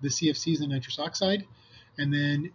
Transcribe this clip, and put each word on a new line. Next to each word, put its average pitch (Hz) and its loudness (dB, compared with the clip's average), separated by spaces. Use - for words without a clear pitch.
the 139 -2
C 156 2
F 151 2
Cs 160 0
and 147 -2
nitrous 135 -4
oxide. 196 0
And 143 0
then 147 0